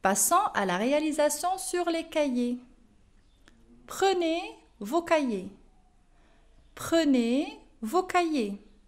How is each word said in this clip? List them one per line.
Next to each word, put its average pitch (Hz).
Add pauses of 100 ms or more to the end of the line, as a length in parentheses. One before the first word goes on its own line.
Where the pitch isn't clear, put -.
Passons 339
à 202
la 180
réalisation 294
sur 349
les 330
cahiers. 247 (1300)
Prenez 349 (380)
vos 247
cahiers. 247 (1200)
Prenez 294 (220)
vos 294
cahiers. 302 (260)